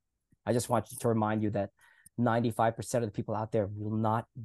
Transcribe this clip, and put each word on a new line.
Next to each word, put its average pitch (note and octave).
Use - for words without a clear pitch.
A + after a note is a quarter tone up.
I G#2+
just A#2+
want A2+
to -
remind A2
you G#2
that G2+
ninety-five A#2
percent A#2
of G#2+
the -
people A2+
out A2
there G#2
will G#2
not A2